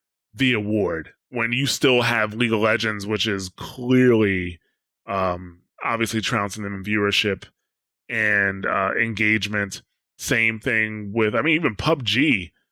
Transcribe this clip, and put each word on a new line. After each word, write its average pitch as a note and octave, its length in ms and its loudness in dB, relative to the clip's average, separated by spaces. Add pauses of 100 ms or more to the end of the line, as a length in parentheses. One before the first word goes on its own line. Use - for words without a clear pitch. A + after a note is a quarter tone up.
(360)
the B2+ 180 2
award G2+ 600 0 (160)
when A#2 220 -2
you B2+ 140 0
still B2+ 380 4
have A2 320 0
League A#2 180 0
of A2 60 2
Legends, G#2+ 480 0
which G#2 200 0
is G2 300 -2
clearly, A2 1000 2 (480)
um, F#2 540 -4 (220)
obviously A2+ 380 -2
trouncing G#2 420 -4
them G2+ 120 -6
in F#2+ 80 -8
viewership G2+ 600 0 (640)
and, G2+ 560 0
uh, G2 340 0
engagement. G#2+ 840 -2 (360)
Same A2+ 420 0
thing G#2+ 540 -2
with, A2 220 2
I A2+ 60 0
mean, D#3 140 2
even D3+ 200 0
pub D3 280 -2
G A2 480 0 (200)